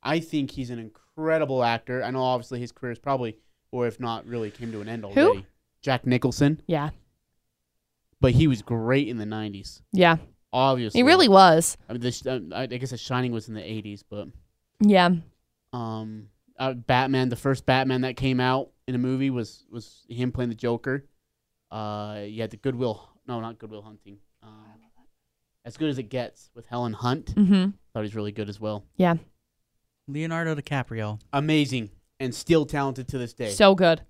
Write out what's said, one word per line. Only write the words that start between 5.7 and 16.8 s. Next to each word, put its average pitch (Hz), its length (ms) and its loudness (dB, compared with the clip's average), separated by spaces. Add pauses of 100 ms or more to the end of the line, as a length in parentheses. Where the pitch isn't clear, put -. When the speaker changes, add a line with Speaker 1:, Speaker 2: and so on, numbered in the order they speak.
Speaker 1:
Jack 131 240 -2
Nicholson. 127 640 2
Speaker 2:
Yeah. 151 220 -2 (1300)
Speaker 1:
But 131 100 6
he 147 160 6
was 120 140 2
great 120 480 0
in 120 80 -6
the 104 80 -8
nineties. 107 560 -10 (100)
Speaker 2:
Yeah. 170 260 6 (360)
Speaker 1:
Obviously. 127 460 2
Speaker 2:
He - 40 6
really 330 240 8
was. 185 480 8 (140)
Speaker 1:
I 113 40 -8
mean, 120 80 -6
the 123 100 -2
Sh-, - 160 -10
uh, 127 120 -2 (140)
I, 107 100 -4
I 127 40 -6
guess 123 240 -8
The 120 60 -10
Shining 123 340 -2
was 113 180 -6
in 110 60 -12
the 104 140 -12
eighties, 104 380 -12
but 104 200 -12 (520)
Speaker 2:
Yeah. 190 300 6 (640)
Speaker 1:
um, 110 560 -10 (300)
uh, 131 140 -4
Batman, 127 560 0